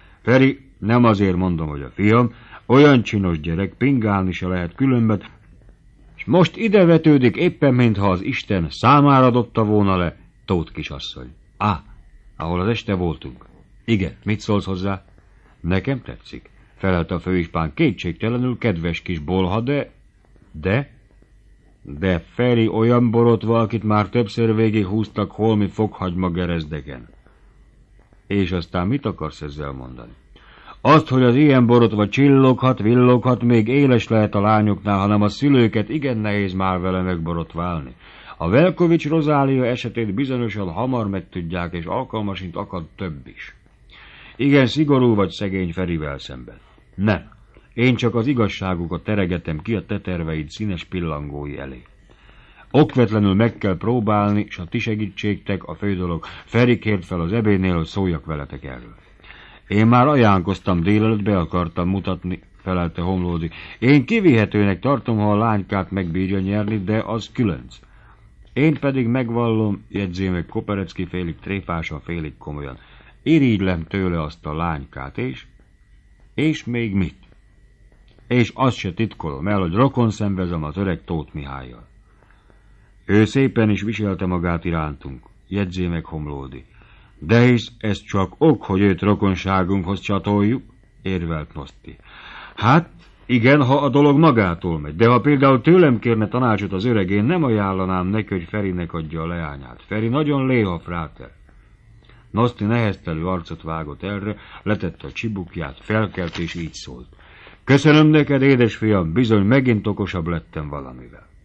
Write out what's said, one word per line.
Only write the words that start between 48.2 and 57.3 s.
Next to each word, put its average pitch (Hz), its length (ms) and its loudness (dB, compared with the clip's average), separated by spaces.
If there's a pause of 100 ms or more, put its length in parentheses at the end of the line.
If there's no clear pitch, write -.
igazságokat 92 760 -2
teregetem 87 560 -2
ki 113 140 -6
a 90 120 -6
te 101 140 -6
terveid 80 500 -6
színes 98 340 -8
pillangói 73 760 -8
elé. 67 240 -14 (880)
Okvetlenül 110 640 4
meg 110 240 0
kell 95 180 -2
próbálni, 104 720 0
s - 100 -16
a 90 60 -10
ti 120 140 -6
segítségtek 104 840 -6
a 85 100 -12
fő 101 220 -4
dolog. 87 280 -4 (200)
Feri 120 340 2
kért 104 260 -4
fel 90 160 -6
az 82 120 -4